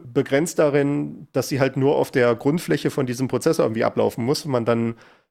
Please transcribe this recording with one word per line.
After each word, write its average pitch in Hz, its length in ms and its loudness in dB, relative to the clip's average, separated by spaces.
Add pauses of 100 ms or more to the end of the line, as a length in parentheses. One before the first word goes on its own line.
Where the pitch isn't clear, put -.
(140)
begrenzt 143 460 0
darin, 147 720 0
dass - 180 -2
sie 135 100 0
halt 135 160 0
nur 139 200 2
auf - 160 -2
der 120 240 4
Grundfläche 151 560 0
von 139 140 -2
diesem 123 220 -4
Prozessor 143 380 2
irgendwie 113 200 0
ablaufen 113 380 0
muss. 135 220 -2
Wenn 151 60 -6
man 120 140 0
dann 117 300 0 (360)